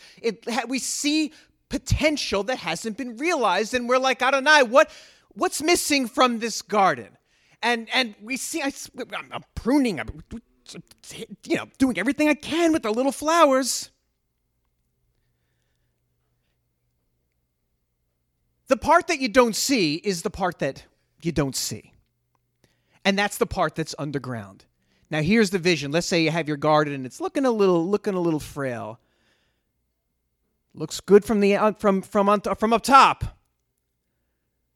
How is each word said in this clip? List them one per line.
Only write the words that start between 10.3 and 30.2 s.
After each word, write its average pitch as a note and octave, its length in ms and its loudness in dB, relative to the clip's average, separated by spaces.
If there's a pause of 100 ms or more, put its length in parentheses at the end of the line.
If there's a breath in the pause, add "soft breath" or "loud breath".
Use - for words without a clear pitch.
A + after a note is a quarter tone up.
you D#4+ 80 -2
know, - 120 -6 (100)
doing C4 200 0
everything C4+ 300 0
I D4+ 60 4
can E4 400 0
with D#4+ 100 -2
the A3 80 -2
little B3+ 220 0
flowers. D4 760 2 (4000)
The B3+ 100 2
part D#4+ 300 2
that D#4+ 120 -2
you C4 80 -2
don't A#3 280 2
see F3+ 400 0
is F3+ 260 -4
the G#3 80 -6
part F3+ 300 -4
that C3+ 240 -6 (380)
you E3 100 -4
don't C#3 240 -2
see. - 360 -8 (1120)
And G3 140 2
that's G3+ 180 -2
the A#3 80 -2
part E3 300 -2
that's - 240 -6
underground. B2 680 -10 (460)
Now, D#3 100 -2
here's G3+ 280 4
the F#3+ 100 -2
vision. D3+ 320 -2
Let's E3+ 160 0
say E3+ 160 2
you D#3 80 0
have D#3+ 160 -4
your D3+ 100 -4
garden D3+ 360 2
and C3+ 120 -8
it's - 140 -14
looking D#4+ 260 -2
a B3+ 60 2
little, F#3+ 340 4
looking G3+ 300 -2
a F#3 40 -2
little E3+ 200 0
frail. A#2+ 600 -8 (1700)